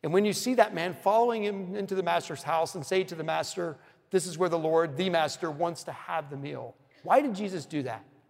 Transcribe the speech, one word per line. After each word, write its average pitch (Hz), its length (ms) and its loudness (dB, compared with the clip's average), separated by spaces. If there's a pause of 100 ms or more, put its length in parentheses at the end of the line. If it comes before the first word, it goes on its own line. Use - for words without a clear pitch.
And 156 100 -4
when 196 120 4
you 208 80 2
see 247 220 -2
that 214 200 4
man 170 200 -2
following 220 500 2
him 196 320 -4
into 196 180 -4
the 190 80 -2
master's 170 400 -2
house 165 320 0
and 160 100 -6
say 190 200 2
to 180 100 -10
the 160 100 -6
master, 160 520 -4 (340)
"This 185 160 2
is 160 120 -8
where 180 100 4
the 165 100 2
Lord, 160 380 2
the 185 140 2
master, 165 400 0
wants 165 340 -4
to 156 80 -10
have 160 380 -8
the 143 60 -10
meal," 135 380 -10 (280)
why 226 180 6
did 277 140 0
Jesus 185 320 -4
do 147 160 -4
that? 113 220 -8 (260)